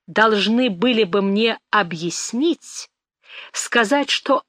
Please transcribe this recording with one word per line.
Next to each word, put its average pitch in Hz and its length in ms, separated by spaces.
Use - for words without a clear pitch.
должны 214 640
были 220 340
бы 190 180
мне 208 360
объяснить, 196 1200
сказать, 240 580
что - 380